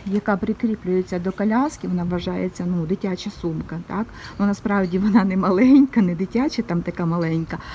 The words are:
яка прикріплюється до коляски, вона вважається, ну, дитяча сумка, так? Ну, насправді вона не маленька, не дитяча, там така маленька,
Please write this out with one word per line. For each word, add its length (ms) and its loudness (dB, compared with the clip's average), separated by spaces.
яка 300 0
прикріплюється 840 -2
до 140 -2
коляски, 560 0
вона 160 -2
вважається, 640 -4
ну, 200 -2
дитяча 440 -4
сумка, 560 -6
так? 200 -4
Ну, 80 2
насправді 520 0
вона 260 4
не 120 0
маленька, 680 6
не 120 2
дитяча, 480 -2
там 200 -2
така 240 -4
маленька, 520 -2